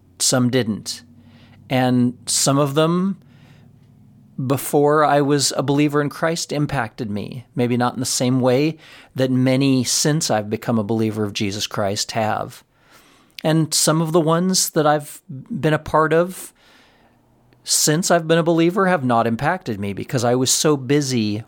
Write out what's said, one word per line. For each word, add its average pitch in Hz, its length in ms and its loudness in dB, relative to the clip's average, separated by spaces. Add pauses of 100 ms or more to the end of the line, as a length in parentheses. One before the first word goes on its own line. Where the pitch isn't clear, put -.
(180)
some 123 320 0
didn't. 113 540 -2 (640)
And 123 480 2 (120)
some 139 320 0
of 143 160 0
them, 175 440 0 (1300)
before 147 580 2
I 143 180 4
was 143 360 0
a 143 60 -2
believer 143 360 2
in 143 100 -2
Christ, - 420 -4
impacted 135 580 -4
me. 104 360 -8 (100)
Maybe 123 200 0
not 123 200 0
in 113 40 -6
the 127 60 -4
same 127 340 0
way 135 380 2 (380)
that 131 160 0
many 131 520 4
since 151 460 0
I've 107 180 0
become 113 300 -2
a 107 60 0
believer 110 400 0
of 101 100 -4
Jesus 104 320 -4
Christ 104 460 -4
have. 107 520 -4 (800)
And 156 300 2
some 156 260 2
of 160 120 -2
the 175 100 4
ones 170 480 0
that 151 160 0
I've 147 420 0
been 151 460 -4
a 151 60 0
part 156 340 0
of 175 400 -2 (1120)
since - 480 0
I've 170 160 2
been 165 100 4
a 165 60 2
believer 170 420 2
have 180 180 2
not 117 220 2
impacted 117 540 -2
me 101 120 -4
because 113 320 -4
I 120 120 2
was 127 160 0
so 151 260 2
busy 123 720 -2